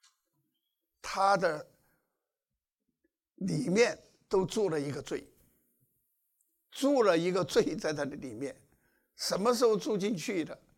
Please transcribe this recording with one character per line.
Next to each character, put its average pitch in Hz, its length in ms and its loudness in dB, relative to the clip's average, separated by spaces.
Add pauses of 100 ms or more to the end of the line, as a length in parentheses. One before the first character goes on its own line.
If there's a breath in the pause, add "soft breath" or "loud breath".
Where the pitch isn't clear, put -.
(1000)
他 196 380 2
的 160 320 -2 (1700)
里 170 340 -2
面 202 320 2 (260)
都 190 160 2
住 196 260 0
了 156 120 -2
一 143 100 -6
个 143 80 -8
罪， - 320 -8 (1400)
住 269 320 2
了 185 120 6
一 170 160 2
个 180 140 0
罪 294 300 0
在 156 180 -4
他 147 100 -6
的 143 120 -8
里 127 180 -12
面。 127 260 -10 (560)
什 - 240 -4
么 247 140 2
时 233 100 2
候 220 140 4
住 208 180 -4
进 202 220 -2
去 170 260 -4
的？ - 160 -12 (180)